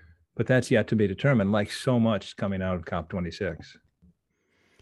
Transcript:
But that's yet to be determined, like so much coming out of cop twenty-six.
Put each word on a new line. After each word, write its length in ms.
But 120
that's 240
yet 160
to 80
be 120
determined, 440
like 200
so 280
much 380
coming 240
out 140
of 100
cop 240
twenty-six. 680